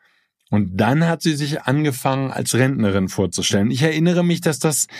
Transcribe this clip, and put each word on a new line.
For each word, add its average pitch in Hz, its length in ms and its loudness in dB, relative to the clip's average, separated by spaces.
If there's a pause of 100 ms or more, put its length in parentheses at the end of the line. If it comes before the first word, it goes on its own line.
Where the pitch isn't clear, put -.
(500)
Und 95 280 0
dann 131 280 2
hat 165 160 -2
sie 156 140 0
sich 147 280 -4
angefangen, 135 680 -2
als - 220 -4
Rentnerin 113 560 2
vorzustellen. 101 640 0
Ich 131 100 -2
erinnere 165 420 2
mich, 170 180 0
dass 156 180 -2
das - 280 0 (120)